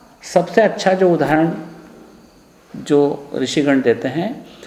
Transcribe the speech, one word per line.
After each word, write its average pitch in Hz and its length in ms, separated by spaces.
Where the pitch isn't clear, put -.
सबसे 175 380
अच्छा 190 320
जो 185 160
उदाहरण 156 420
जो 143 640
ऋषिगण 135 460
देते 120 280
हैं 170 360